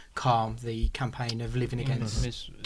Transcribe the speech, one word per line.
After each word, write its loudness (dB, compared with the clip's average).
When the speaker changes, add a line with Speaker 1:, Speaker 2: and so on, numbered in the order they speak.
Speaker 1:
Calm, 4
the 0
campaign -2
of -2
living 0
Speaker 2:
Mm. 0
Speaker 1:
against, 2
Speaker 2:
Mis-, -6